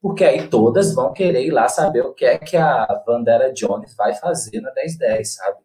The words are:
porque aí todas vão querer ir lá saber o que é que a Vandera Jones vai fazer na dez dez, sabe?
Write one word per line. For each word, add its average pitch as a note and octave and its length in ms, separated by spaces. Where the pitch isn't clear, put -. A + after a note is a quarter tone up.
porque F#3 220
aí C3+ 240
todas B2 440
vão C3 200
querer C#3 340
ir - 60
lá A2+ 160
saber D3 360
o - 80
que - 120
é B2 120
que E3 200
a B2+ 500
Vandera A#2 460
Jones - 420
vai G#2 220
fazer E3 440
na C3 120
dez E3 260
dez, A2 380
sabe? G2 280